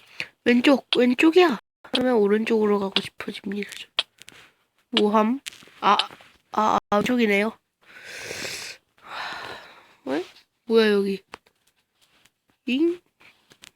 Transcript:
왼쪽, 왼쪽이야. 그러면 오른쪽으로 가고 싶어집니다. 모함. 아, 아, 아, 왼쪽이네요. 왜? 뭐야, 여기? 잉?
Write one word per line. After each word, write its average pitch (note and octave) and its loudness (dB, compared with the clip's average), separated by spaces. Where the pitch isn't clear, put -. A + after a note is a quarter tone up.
왼쪽, B3 4
왼쪽이야. D#4 4
그러면 B3+ -2
오른쪽으로 G#3+ 2
가고 G3 -4
싶어집니다. - -10
모함. G#3+ 0
아, - 2
아, G#3+ 0
아, G3+ 0
왼쪽이네요. G#3+ 0
왜? C#4+ -6
뭐야, A3+ 4
여기? G3 -2
잉? E4 -2